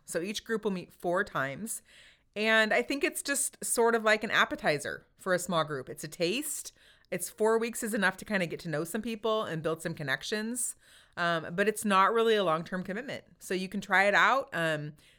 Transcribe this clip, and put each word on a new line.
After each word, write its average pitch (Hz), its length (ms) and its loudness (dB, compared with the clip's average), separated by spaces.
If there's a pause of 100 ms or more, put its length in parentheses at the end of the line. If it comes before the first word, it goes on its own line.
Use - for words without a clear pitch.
So 170 160 -4
each 202 200 -6
group 220 220 -4
will 214 60 0
meet 180 200 -6
four 180 320 -2
times. 151 600 -6 (520)
And 220 380 4
I 233 80 4
think 277 240 -2
it's - 180 -2
just - 400 -4
sort 233 320 2
of 226 100 2
like 214 200 2
an 214 60 -4
appetizer 156 760 0 (140)
for 185 160 -2
a 175 40 2
small 175 260 0
group. 143 260 -8
It's - 120 -12
a 160 60 -8
taste. 185 640 -4 (380)
It's 180 180 -4
four 220 300 2
weeks 226 240 -4
is 214 100 -4
enough 190 240 2
to 240 80 -12
kinda 185 220 0
get 147 140 -6
to 170 100 -8
know 151 140 -2
some 214 180 -6
people 220 420 -2
and 160 180 -6
build 160 200 -2
some 170 100 -4
connections. 214 840 -4 (420)
Um, 170 340 0
but 196 160 2
it's 214 160 -2
not 196 300 6
really 226 220 4
a 202 80 4
long-term 170 400 0
commitment. 175 400 -8 (140)
So - 140 -8
you 185 160 -2
can 196 140 -6
try 190 220 4
it 202 100 4
out. 208 400 6
Um, 151 400 -2 (240)